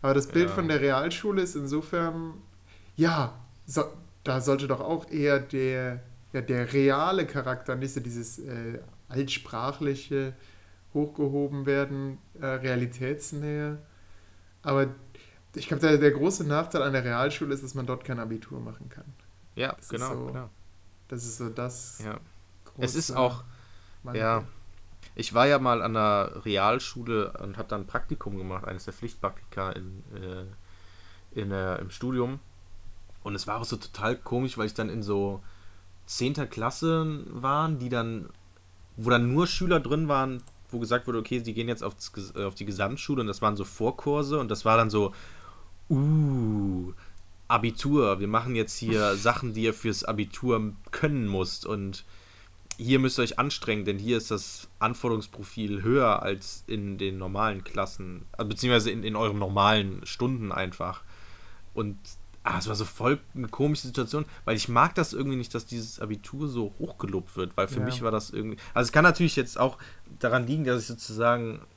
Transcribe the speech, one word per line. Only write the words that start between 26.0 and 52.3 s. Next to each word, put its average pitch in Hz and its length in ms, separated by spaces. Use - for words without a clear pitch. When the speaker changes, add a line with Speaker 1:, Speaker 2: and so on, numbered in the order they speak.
Speaker 2:
Realschule 110 880
und 98 160
hab 107 100
da 107 80
ein 95 100
Praktikum - 500
gemacht, 95 280
eines 92 200
der - 80
Pflichtpraktika - 800
in, 92 300
äh, - 1200
in 101 120
der, 95 280
im 92 120
Studium. 127 480
Und 101 120
es 95 120
war 107 140
auch 117 40
so 120 120
total 110 400
komisch, 127 400
weil 110 80
ich 104 80
dann 110 160
in 107 140
so 101 380
zehnter 143 400
Klasse 156 840
waren, 143 500
die 123 100
dann, 113 400
wo 113 120
dann 120 240
nur 170 140
Schüler 175 320
drin 151 300
waren, 131 340
wo 120 100
gesagt 120 280
wurde, 117 120
okay, 120 220
die 117 120
gehen 113 160
jetzt 113 140
aufs - 300
Ges-, - 240
äh, 101 60
auf 98 120
die 101 100
Gesamtschule 110 560
und 110 60
das 101 140
waren 104 140
so 101 80
Vorkurse 143 760
und 120 100
das 104 160
war 110 120
dann 113 120
so, 101 240
uh, 117 1040
Abitur, 117 720
wir 101 80
machen 113 280
jetzt 110 220
hier 107 380
Speaker 1:
<laughs> - 20
Speaker 2:
Sachen, 117 360
die 110 100
ihr 110 100
fürs 107 300
Abitur 107 680
können 143 360
musst 95 380
und 98 380